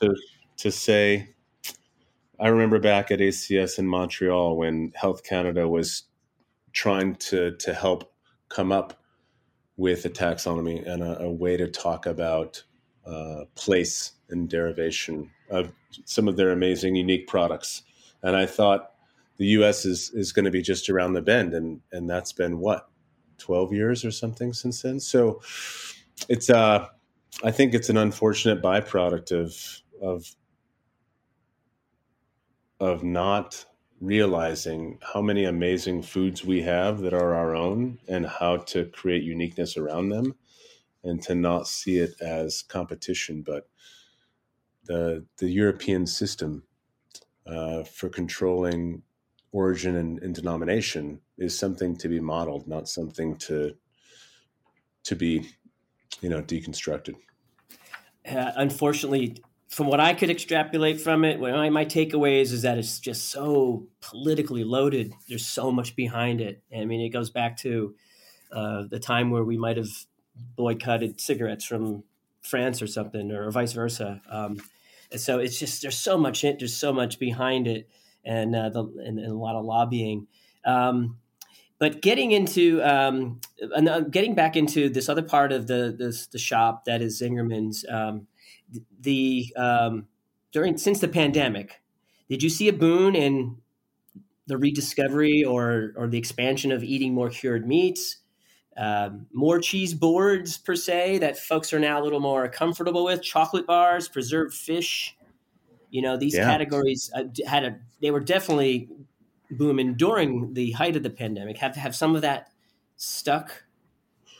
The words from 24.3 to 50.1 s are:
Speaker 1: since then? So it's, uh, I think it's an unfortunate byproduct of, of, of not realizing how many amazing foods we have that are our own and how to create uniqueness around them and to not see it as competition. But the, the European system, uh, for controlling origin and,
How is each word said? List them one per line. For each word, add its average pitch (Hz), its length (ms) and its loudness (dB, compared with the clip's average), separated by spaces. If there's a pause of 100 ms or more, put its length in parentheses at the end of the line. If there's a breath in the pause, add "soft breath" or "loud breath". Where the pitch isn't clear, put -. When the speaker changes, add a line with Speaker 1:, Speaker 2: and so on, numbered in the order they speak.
Speaker 1:
since 120 280 -6
then? 131 200 -4
So 120 400 2 (880 loud breath)
it's, 117 200 0
uh, 107 380 6 (560)
I 113 80 2
think 123 220 4
it's 117 160 0
an 110 80 6
unfortunate 107 640 2
byproduct 90 720 2
of, 85 480 -6 (200)
of, 90 240 -6 (2500)
of 90 240 0
not 90 600 -2 (340)
realizing 82 1000 0
how - 200 -6
many 104 220 2
amazing 87 580 0
foods 92 440 -4
we 92 160 2
have 90 380 0
that 92 140 -2
are 87 200 2
our 82 220 0
own 110 420 -2 (100)
and 90 180 -2
how 87 320 0
to 87 280 -4
create 87 380 -2
uniqueness 82 540 -4
around 78 320 -2
them 120 260 -2 (680 soft breath)
and 85 200 -4
to 90 120 -2
not 87 320 0
see - 300 -2
it 85 240 0
as 80 400 -6
competition. 85 800 -8
But 73 260 -8 (1160 soft breath)
the, 85 400 -2 (120)
the 92 120 0
European 95 580 2
system, 78 560 -6 (840)
uh, 80 380 -6
for - 260 -8
controlling 87 920 -2 (480)
origin 92 440 0
and, 85 260 -4